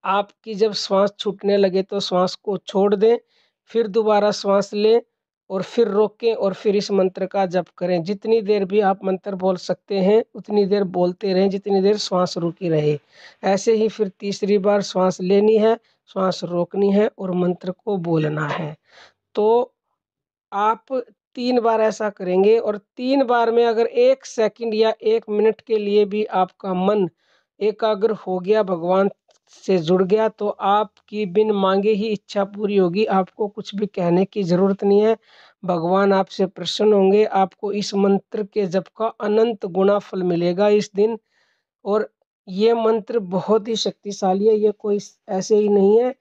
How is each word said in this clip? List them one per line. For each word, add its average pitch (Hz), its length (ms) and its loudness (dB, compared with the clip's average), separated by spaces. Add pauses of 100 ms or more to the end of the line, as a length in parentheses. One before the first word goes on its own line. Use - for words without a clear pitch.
आपकी 202 500 -4
जब 208 180 0
श्वास 196 460 0
छूटने 202 380 -2
लगे 190 260 2
तो 202 180 -6
श्वास 185 340 -2
को 202 220 -6
छोड़ 202 380 0
दें, 220 220 2 (540)
फिर 226 180 -2
दोबारा 208 420 2
श्वास 202 440 -2
लें 220 260 2 (500)
और 190 120 -6
फिर 226 260 0
रोकें 214 460 0
और 196 200 -2
फिर 202 220 -2
इस 202 140 -2
मंत्र 190 360 0
का 196 200 -2
जप 175 220 -4 (100)
करें। 180 240 -2
जितनी 214 400 -2
देर 202 220 0
भी 202 160 0
आप 196 240 0
मंत्र 190 300 -4
बोल 185 220 -2
सकते - 420 -6
हैं 208 240 4 (120)
उतनी 208 320 0
देर 202 200 0
बोलते 180 460 -2
रहें, 190 180 2
जितनी 196 320 -2
देर 208 140 2
श्वास 180 420 -2
रुकी 170 300 -4
रहे। 151 300 0 (460)
ऐसे 196 300 0
ही 220 140 0
फिर 208 200 -4 (120)
तीसरी 202 380 -2
बार 202 240 2
श्वास 185 380 -2
लेनी 202 360 4
है, 220 200 4 (300)
श्वास 190 380 -4
रोकनी 175 480 -2
है 208 260 2
और 185 140 -8
मंत्र 180 380 -2
को 202 280 -6
बोलना 156 500 -2
है। 151 280 -8 (580)
तो 226 400 0 (760)
आप 220 500 -4 (320)
तीन 247 260 0
बार 220 200 0
ऐसा 214 300 -2
करेंगे, 196 480 2
और 208 180 -4 (200)
तीन 262 280 0
बार 233 260 2
में 233 140 2
अगर 233 220 0
एक 262 400 2
सेकंड 226 480 -4
या 220 280 2
एक 220 260 0
मिनट 208 320 0
के 220 180 -2
लिए 208 260 2
भी 208 200 -2
आपका 185 500 -4
मन 190 340 0 (520)
एकाग्र 214 520 -2
हो 185 260 -6
गया, 208 240 0
भगवान 185 480 0 (540)
से 190 140 0
जुड़ 180 240 2
गया, 214 260 2
तो 202 200 -6
आपकी 208 800 -4
बिन 214 260 2
मांगे 196 400 2
ही 214 160 -2
इच्छा 202 360 -4
पूरी 202 320 -4
होगी। 190 280 2
आपको 196 440 -2
कुछ 208 260 -14
भी 202 120 -4
कहने 180 380 0
की 202 180 -6
ज़रूरत 190 420 0
नहीं 202 160 4
है, 220 160 2 (480)
भगवान 185 480 0
आपसे 190 340 0
प्रसन्न 208 460 -2
होंगे। 202 320 4
आपको 196 480 -2
इस 202 220 -6
मंत्र 196 500 0
के 202 220 -4
जप 180 180 -2 (120)
का 220 100 -4 (140)
अनंत 214 460 0
गुना 190 320 2
फल 196 240 -6
मिलेगा 175 460 0
इस 208 260 0
दिन। 220 240 0 (640)
और 208 240 -2 (400)
ये 214 260 2
मंत्र 226 440 0
बहुत 202 500 -2
ही 226 80 -4
शक्तिशाली 196 720 -2
है, 220 100 4
ये 214 140 2
कोई 208 280 -4 (300)
ऐसे 190 280 0
ही 208 120 2
नहीं 202 300 4
है 254 220 0